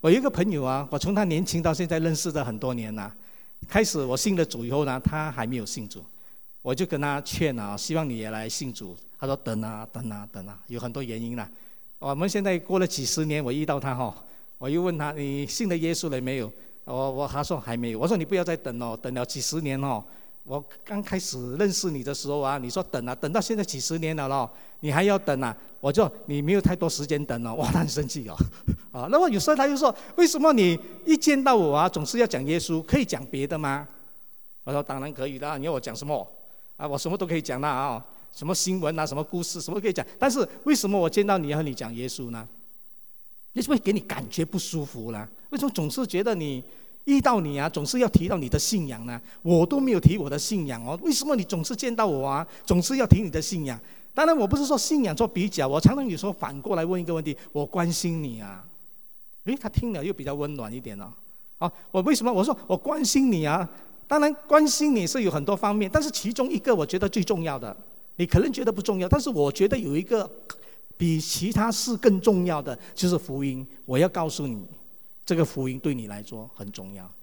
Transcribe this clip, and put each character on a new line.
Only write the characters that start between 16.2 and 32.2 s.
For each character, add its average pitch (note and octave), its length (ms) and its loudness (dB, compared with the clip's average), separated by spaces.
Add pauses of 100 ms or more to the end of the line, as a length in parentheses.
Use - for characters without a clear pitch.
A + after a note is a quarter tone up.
有？” A2+ 140 -6 (340)
我， C3 260 -4
我， C#3 160 -4
他 C#3+ 160 -4
说 D3+ 180 -4
：“还 A#2 160 -4
没 A#2+ 140 -2
有。” A2 80 -6
我 D3+ 80 2
说 A3 100 2
：“你 D#3+ 80 -2
不 E3 80 -4
要 F3+ 100 2
再 E3 140 -2
等 A#2+ 240 -8
哦， A2+ 180 -6
等 B2+ 140 -8
了 B2 100 -2
几 - 160 -8
十 D#3 220 -4
年 C3+ 180 -2
哦。 C3 240 -2 (400)
我 C#3 200 -8 (200)
刚 G3+ 200 -6
开 F#3+ 160 -4
始 B2+ 380 -8
认 G3 140 4
识 F3 200 -2
你 C#3 120 -4
的 C#3 120 -4
时 C#3 140 -8
候 C#3+ 100 0
啊， C#3 180 0
你 B2 100 -6
说 F#3 140 -4
等 B2 240 -4
啊， B2+ 80 -4
等 D3+ 180 -4
到 G#3+ 80 2
现 A3 160 -2
在 G#3 80 -2
几 C#3 160 -6
十 E3 200 -4
年 D#3+ 160 -2
了 C#3+ 120 -4
咯， C3+ 220 0 (300)
你 D3+ 120 -2
还 D#3+ 120 4
要 G3 160 4
等 C#3+ 200 -2
啊？” A#2+ 160 -4 (260)
我 C#3+ 120 0
说 F#3 180 4 (140)
：“你 C#3+ 160 -2
没 D#3+ 120 2
有 G3 80 4
太 F3+ 140 4
多 E3 140 -2
时 D3 160 -4
间 D3 180 -2
等 A#2+ 220 -4
哦。” A2+ 140 -6
哇， - 120 0
他 E3+ 100 2
很 D#3 60 0
生 D3 200 -2
气 A#2+ 200 -8
哦。 D#2+ 80 -12 (300)
<laughs> - 260 -2
啊， B2+ 200 -8
那 D4 80 8
么 F4 100 6
有 G3+ 100 2
时 D4+ 120 2
候 D4+ 40 8
他 C4+ 120 4
又 C#4+ 100 2
说 C4+ 180 4 (220)
：“为 F4 80 8
什 D#4+ 140 2
么 D#4 120 8
你 F3+ 280 6 (260)
一 D#4+ 100 8
见 D4 280 4
到 C4 120 6
我 D#3 200 6
啊， E3 120 6
总 D3+ 160 -2
是 A#3 140 -2
要 A#3 80 6